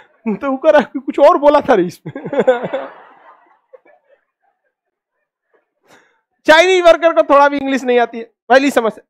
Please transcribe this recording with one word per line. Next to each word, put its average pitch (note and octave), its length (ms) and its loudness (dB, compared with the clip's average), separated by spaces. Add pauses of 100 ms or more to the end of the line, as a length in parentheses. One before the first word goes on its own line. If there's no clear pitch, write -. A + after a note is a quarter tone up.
(280)
तो A3 220 -6
वो C4+ 60 -4
कह D4+ 140 0
रहा D4 100 4
कि - 180 -6
"कुछ C4+ 200 -10
और D#4+ 200 4
बोला D4 220 2
था C4 140 0
रे F3+ 100 0
इसमें।" - 300 -14
<laughs> C4 720 -4 (3500)
चाइनीज F4 380 2
वर्कर E4 280 2
को D#4 100 0
थोड़ा C#4+ 260 2
भी C#4+ 100 -6
इंग्लिश C4+ 260 -6
नहीं B3 140 0
आती A#3 200 -4
है, A3+ 60 -14 (240)
पहली C4+ 220 2
समस्या। A3+ 400 -4